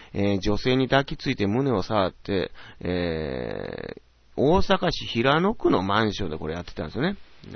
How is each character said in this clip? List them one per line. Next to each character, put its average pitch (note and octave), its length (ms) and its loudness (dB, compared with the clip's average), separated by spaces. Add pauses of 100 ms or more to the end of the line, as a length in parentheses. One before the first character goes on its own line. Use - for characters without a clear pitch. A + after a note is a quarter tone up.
(140)
え G2+ 220 2
ー、 F#2+ 40 0
女 G#2 180 2
性 B2+ 200 2
に C3 100 2
抱 C3+ 160 2
き - 140 -8
つ - 120 -4
い B2+ 60 0
て G2+ 100 0
胸 B2+ 260 0
を F#2 120 0
触 G2+ 240 2
っ - 60 -4
て、 - 380 -4 (280)
え B1+ 1200 -4
ー、 - 40 -20 (360)
大 D#3 240 6
阪 F#3+ 300 2
市 - 140 -6
平 C3+ 360 4
野 G3+ 120 2
区 F4 160 2
の F#2+ 140 4
マ G2+ 200 2
ン G#2 100 2
シ G2+ 100 -4
ョ F2 40 -2
ン - 20 -4
で D#2 80 -6
こ D#2 100 -6
れ D#2 60 -4
や F2 80 -6
っ - 40 -10
て - 80 -14
た F2 100 -6
ん - 40 -4
で E2+ 60 -12
す F#2 40 -4
よ B2+ 60 0
ね。 G3 140 0 (380)